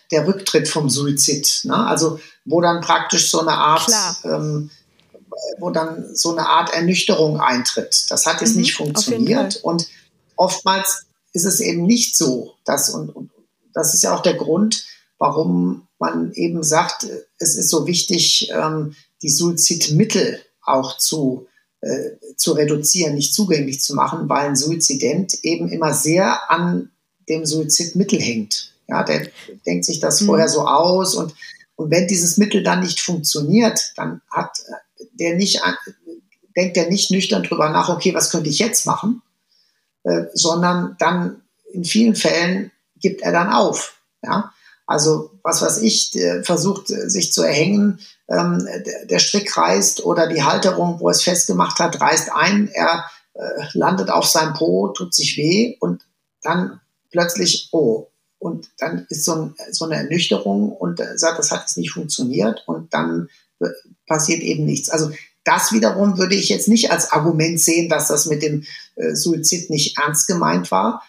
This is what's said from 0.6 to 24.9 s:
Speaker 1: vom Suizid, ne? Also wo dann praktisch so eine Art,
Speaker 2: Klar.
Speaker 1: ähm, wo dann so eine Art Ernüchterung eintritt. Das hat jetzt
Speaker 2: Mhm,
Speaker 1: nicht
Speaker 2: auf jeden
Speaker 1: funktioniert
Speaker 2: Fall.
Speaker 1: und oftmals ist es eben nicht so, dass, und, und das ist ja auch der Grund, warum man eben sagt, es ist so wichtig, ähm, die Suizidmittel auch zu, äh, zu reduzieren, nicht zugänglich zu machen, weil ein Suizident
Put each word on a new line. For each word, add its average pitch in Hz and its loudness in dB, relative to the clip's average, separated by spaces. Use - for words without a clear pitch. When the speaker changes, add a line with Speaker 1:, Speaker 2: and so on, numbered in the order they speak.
Speaker 1:
vom 151 -2
Suizid, 139 0
ne? 139 -2
Also 160 0
wo 165 2
dann 170 2
praktisch - 0
so 165 0
eine 160 2
Art, 151 2
Speaker 2:
Klar. 185 0
Speaker 1:
ähm, 151 -4
wo 175 -4
dann 160 -4
so 170 0
eine 165 -2
Art 165 2
Ernüchterung 165 2
eintritt. 123 0
Das - 0
hat 165 0
jetzt 226 2
Speaker 2:
Mhm, - 4
Speaker 1:
nicht - 0
Speaker 2:
auf - -6
jeden 147 -4
Speaker 1:
funktioniert 196 0
Speaker 2:
Fall. - -12
Speaker 1:
und 170 -2
oftmals 190 0
ist 175 -2
es 180 0
eben 170 0
nicht 233 2
so, 127 0
dass, - 0
und, 156 -6
und - -16
das 156 0
ist - 4
ja 180 2
auch 175 -4
der 175 4
Grund, 175 0
warum 90 0
man 82 -2
eben 170 -2
sagt, 160 0
es 156 0
ist - 0
so 151 2
wichtig, - 0
ähm, 156 -2
die 156 -4
Suizidmittel 170 2
auch 131 -2
zu, 131 -2
äh, 120 -6
zu - 2
reduzieren, 151 2
nicht 143 -2
zugänglich 147 0
zu 143 -2
machen, 147 -2
weil 143 0
ein 143 0
Suizident 160 0